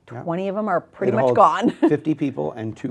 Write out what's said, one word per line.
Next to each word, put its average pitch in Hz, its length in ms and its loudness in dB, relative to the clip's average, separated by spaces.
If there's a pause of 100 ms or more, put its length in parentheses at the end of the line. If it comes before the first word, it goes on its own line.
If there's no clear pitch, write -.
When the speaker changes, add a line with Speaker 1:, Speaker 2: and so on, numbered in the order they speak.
Speaker 1:
Yep. - 80 -18
Yep. 123 80 -12
Speaker 2:
twenty 180 240 -4
of 190 100 -6
'em 214 120 -4
are 170 100 0
pretty - 320 -4
Speaker 1:
It 214 40 0
Speaker 2:
much 220 80 2
Speaker 1:
holds 123 120 4
Speaker 2:
gone. 190 340 4
<laughs> - 200 0
Speaker 1:
fifty 151 260 0
people 147 380 -4
and 110 240 -8
two 135 140 -10